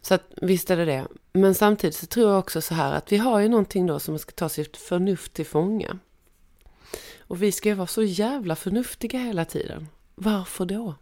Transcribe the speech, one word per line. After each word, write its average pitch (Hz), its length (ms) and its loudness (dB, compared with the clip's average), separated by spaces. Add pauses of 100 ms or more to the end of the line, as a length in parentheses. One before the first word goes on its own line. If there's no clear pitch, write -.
Så - 140 2
att, 180 80 0 (140)
visst 180 340 0
är 180 60 4
det 170 80 0
det. 139 220 -2 (260)
Men 190 220 6
samtidigt 208 420 4
så 170 100 -10
tror 226 240 4
jag 196 80 4
också 175 220 -2
så 160 140 -6
här 143 180 0
att 151 200 -2
vi 202 40 4
har 226 240 4
ju 214 80 4
någonting 202 380 2
då 147 140 0
som 156 180 -6
ska - 140 -12
ta 165 160 -4
sitt - 280 -8
förnuft 180 580 -2
till 156 120 -6
fånga. 185 520 -2 (1200)
Och 180 220 -6
vi 202 100 4
ska - 160 -2
ju 208 60 2
vara 190 120 -4
så 220 160 -2
jävla 208 540 0
förnuftiga 233 600 -4
hela 220 260 -2
tiden. - 440 -6 (260)
Varför 190 500 -2
då? 196 380 -6